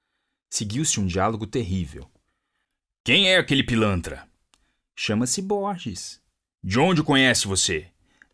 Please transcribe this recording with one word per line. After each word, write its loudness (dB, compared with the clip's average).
Seguiu-se -4
um 0
diálogo -2
terrível. -6
"Quem 4
é 4
aquele 2
pilantra?" 0
"Chama-se -2
Borges." -6
"De 0
onde 4
o 0
conhece 4
você?" -2